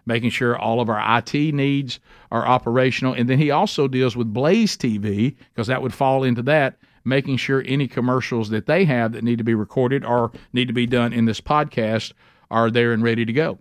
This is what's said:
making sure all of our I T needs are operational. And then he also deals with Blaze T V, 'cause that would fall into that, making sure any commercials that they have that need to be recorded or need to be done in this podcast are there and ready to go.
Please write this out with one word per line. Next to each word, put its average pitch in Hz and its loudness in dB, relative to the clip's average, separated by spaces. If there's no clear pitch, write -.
making 117 0
sure 120 0
all 113 -2
of 113 0
our 107 -2
I 110 2
T 147 -2
needs 139 -2
are 117 -2
operational. 127 2
And 120 0
then 131 2
he 147 2
also 151 0
deals 127 0
with 117 -2
Blaze 170 2
T 110 -2
V, 104 -2
'cause 117 -2
that 131 -2
would 123 -6
fall 135 2
into 117 0
that, 139 2
making 135 0
sure 135 0
any 139 -2
commercials 123 -2
that 110 -4
they 175 2
have 120 0
that 117 -8
need 120 0
to 113 -2
be 113 2
recorded 123 0
or 120 0
need 123 0
to 120 -4
be 120 0
done 120 0
in 113 2
this 110 -2
podcast 120 -2
are 113 4
there 120 2
and 110 0
ready 117 0
to 113 -6
go. 156 -2